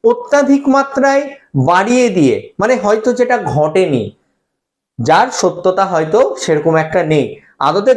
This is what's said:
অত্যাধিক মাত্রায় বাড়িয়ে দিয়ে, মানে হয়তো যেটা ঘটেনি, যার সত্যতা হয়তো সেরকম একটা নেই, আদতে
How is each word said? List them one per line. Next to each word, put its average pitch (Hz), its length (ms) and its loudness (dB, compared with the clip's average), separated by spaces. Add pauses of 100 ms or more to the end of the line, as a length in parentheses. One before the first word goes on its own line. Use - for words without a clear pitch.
অত্যাধিক 277 640 0
মাত্রায় 277 600 0 (260)
বাড়িয়ে 196 540 2
দিয়ে, 147 400 0 (100)
মানে 233 160 0
হয়তো 214 380 0
যেটা 247 240 0
ঘটেনি, 151 800 -2 (840)
যার 165 300 2
সত্যতা 185 540 -2
হয়তো 180 500 0
সেরকম 160 400 0
একটা 160 280 0
নেই, 151 360 -2 (280)
আদতে 202 300 0